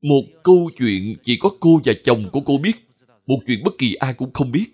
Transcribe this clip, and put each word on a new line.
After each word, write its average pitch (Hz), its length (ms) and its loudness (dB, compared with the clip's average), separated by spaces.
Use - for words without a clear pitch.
một 143 220 2
câu 175 320 4
chuyện 107 480 -4
chỉ 120 160 0
có 196 100 0
cô 165 240 6
và 123 80 2
chồng 107 280 0
của 139 80 -2
cô 143 180 -2
biết, 196 180 -2
một 131 200 0
chuyện 120 180 -4
bất 208 140 -2
kỳ 120 160 -2
ai 131 200 -6
cũng 131 180 -10
không 127 200 -4
biết. 190 220 0